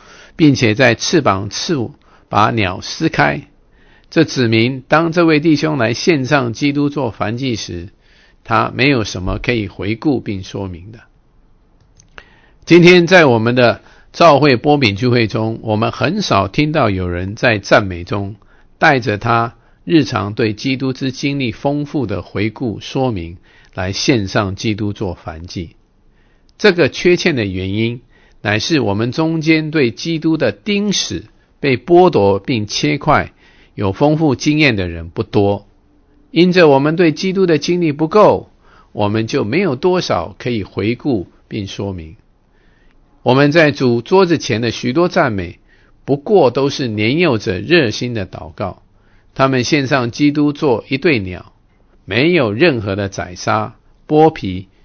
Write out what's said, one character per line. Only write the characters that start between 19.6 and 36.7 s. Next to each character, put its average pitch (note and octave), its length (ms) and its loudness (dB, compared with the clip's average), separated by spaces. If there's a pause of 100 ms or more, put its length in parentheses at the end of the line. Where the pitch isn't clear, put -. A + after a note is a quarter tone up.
日 E3 200 4
常 G2+ 300 -4
对 A2 200 -2
基 C3 220 -4
督 C3 160 -4
之 C3+ 180 -6
经 C#3 300 -4
历 B2 100 -2
丰 C#3+ 340 -4
富 C#3+ 220 -4
的 F#2+ 160 -6
回 G2+ 260 -4
顾 A2 320 -6
说 C3 300 -4
明 E2+ 260 -8 (380)
来 F#2+ 180 -4
献 G#2+ 360 0
上 G2 260 -2
基 G#2+ 200 -4
督 G#2 180 -6
做 F#2 240 -8
燔 E2 300 -14
祭。 E2 280 -12 (840)
这 G#3 160 2
个 E3 160 2
缺 F3 280 2
欠 E3+ 180 -2
的 A#2 100 -2
原 F#2+ 300 -4
因， A#2 260 -4 (400)
乃 G#2 200 -2
是 D#3+ 180 0
我 G#2 160 0
们 A2+ 160 -2
中 D#3+ 300 -2
间 D#3 320 0
对 C#3 180 2
基 D#3+ 300 -6
督 D#3+ 160 0
的 C3 160 0
钉 G3+ 400 -2
死、 - 320 -6 (340)
被 C3+ 180 0
剥 F3 320 4
夺 G2+ 300 2
并 A2 280 -4
切 D3 300 -2
块、 C3+ 380 -2 (400)
有 G2 180 -2
丰 D3+ 240 0
富 D3+ 180 2
经 D3+ 240 -2
验 C#3 180 2
的 F#2 120 -4
人 E2+ 220 -10
不 A2+ 120 -6
多。 G2+ 440 0 (640)
因 F3+ 220 4
着 E3+ 160 6
我 C3+ 100 6